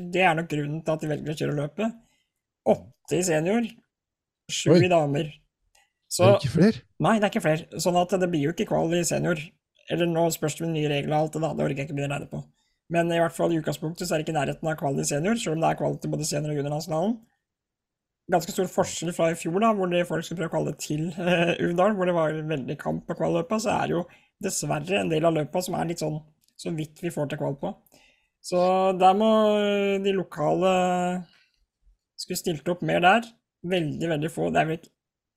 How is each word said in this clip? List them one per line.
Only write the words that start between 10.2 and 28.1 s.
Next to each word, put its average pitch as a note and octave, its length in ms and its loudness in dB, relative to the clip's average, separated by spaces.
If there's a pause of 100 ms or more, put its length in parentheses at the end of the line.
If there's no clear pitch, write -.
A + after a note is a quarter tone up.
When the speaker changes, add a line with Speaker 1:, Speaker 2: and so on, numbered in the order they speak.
Speaker 1:
spørs D#3 240 -4
det E3 80 -4
med E3 80 -2
nye D3+ 160 0
regler C#3+ 240 -2
og D3+ 80 2
alt D#3 100 -4
det D#3 100 -6
da, D3+ 120 -2
det D3+ 100 -2
orker D3 140 -2
jeg C#3 100 -4
ikke C#3+ 80 -8
begynne C#3+ 140 -4
å C#3+ 80 -4
regne - 120 -12
på. D3 100 -8 (500)
Men E3+ 240 2
i E3+ 80 2
hvert E3 100 0
fall E3+ 220 0
i D#3+ 60 0
utgangspunktet D#3 480 -6
så - 60 0
er - 40 2
det D#3 80 -4
ikke E3 80 -4
i D3+ 60 2
nærheten D3 280 -4
av D#3 80 -2
kval D3 220 -2
i D#3 80 -2
senior, E3 320 0
selv F3+ 160 -2
om D#3+ 80 -2
det D3+ 80 4
er D3+ 80 -2
kval C#3+ 240 -2
til D#3 80 -4
både D3+ 160 -4
senior- D3+ 240 -4
og D3+ 80 -2
juniornasjonalen. D#3+ 560 -2 (1160)
Ganske F3 240 0
stor F#3 160 0
forskjell F3 440 -2
fra E3 160 2
i E3 80 -4
fjor E3+ 240 -4
da, A3+ 120 4
hvor F#3+ 160 -2
det F3 160 0
folk E3 200 -6
skulle E3+ 160 -8
prøve - 80 -4
å - 40 -10
kvalle D3 240 -2
til, D#3 360 -4
eh, F3 400 2 (120)
Uvdal, F3+ 280 2
hvor F#3 120 0
det F3 80 2
var D#3 180 2 (100)
veldig D3+ 360 -4
kamp D#3+ 280 -6
på F3 120 -6
kvalløpa, E3+ 440 0
så G#3+ 160 -2
er C#3+ 100 -2
det D3+ 80 0
jo F3 80 -2 (380)
dessverre D#3+ 580 -2
en F#3+ 80 -2
del D#3 160 0
av E3 100 4
løpa D#3 280 -2
som F3+ 120 -6
er E3 120 -2
litt E3 160 -6
sånn, D#3 180 -4 (380)
så F3 180 -8
vidt D#3 260 -8
vi E3+ 80 -4
får D3 200 -4
til D3+ 80 -8
kval C#3+ 200 -4
på. F#3 160 -6 (680)